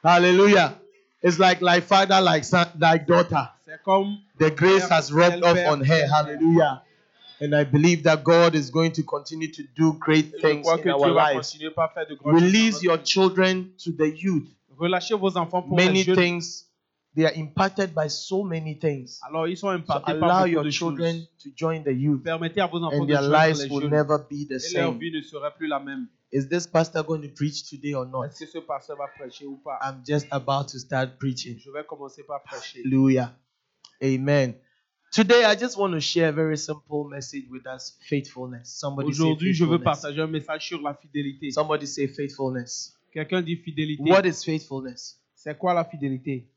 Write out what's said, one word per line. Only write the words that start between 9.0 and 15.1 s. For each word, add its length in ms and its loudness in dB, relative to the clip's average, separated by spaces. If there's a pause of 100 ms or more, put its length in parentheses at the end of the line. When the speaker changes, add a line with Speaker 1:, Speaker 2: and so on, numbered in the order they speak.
Speaker 1:
continue 480 -8
to 120 -16 (120)
do 240 2
great 360 2
Speaker 2:
Je 60 -8
Speaker 1:
things 220 2
Speaker 2:
crois 120 2
Speaker 1:
in 80 -6
Speaker 2:
que 60 2
Speaker 1:
our 160 2
Speaker 2:
Dieu 80 4
va 200 4
Speaker 1:
lives. 20 0 (140)
Speaker 2:
continuer 220 -10
par 220 -4
faire 140 -8
de 80 -12
grandes 180 0
choses 80 8
dans 60 6
Speaker 1:
Release 280 4
Speaker 2:
notre 100 -8
Speaker 1:
your 120 2
Speaker 2:
vie. 80 -8
Speaker 1:
children 640 2 (140)
to 80 -6
the 160 0 (100)
youth. 300 -2 (300)
Speaker 2:
Relâchez 380 -2